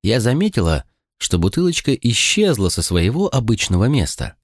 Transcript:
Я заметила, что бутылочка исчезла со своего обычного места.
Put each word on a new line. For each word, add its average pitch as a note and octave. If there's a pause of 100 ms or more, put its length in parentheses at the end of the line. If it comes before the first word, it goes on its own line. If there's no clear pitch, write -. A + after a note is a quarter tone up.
Я A2+
заметила, A2+ (340)
что -
бутылочка D#3+
исчезла A#2+
со E2+
своего G#2+
обычного A2
места. A#2+